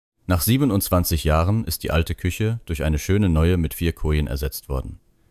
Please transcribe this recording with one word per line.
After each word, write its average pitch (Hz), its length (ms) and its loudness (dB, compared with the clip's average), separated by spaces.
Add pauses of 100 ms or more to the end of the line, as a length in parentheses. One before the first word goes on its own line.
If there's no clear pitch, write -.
(260)
Nach 90 140 0
siebenundzwanzig 98 840 2
Jahren 85 400 2
ist - 180 -8
die - 80 -4
alte 82 240 0
Küche 110 480 -2
durch 76 220 -4
eine 78 120 2
schöne 101 300 2
neue 85 300 4
mit 80 160 -2
vier 82 180 -2
Kojen 76 360 0
ersetzt 71 420 -6
worden. 65 320 -6 (300)